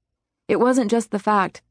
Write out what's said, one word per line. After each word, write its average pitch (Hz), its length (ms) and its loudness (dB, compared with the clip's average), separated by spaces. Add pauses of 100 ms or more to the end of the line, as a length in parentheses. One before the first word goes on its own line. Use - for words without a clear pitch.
(480)
It 196 120 0
wasn't 247 320 2
just 233 180 -2
the 208 100 -4
fact 202 520 -2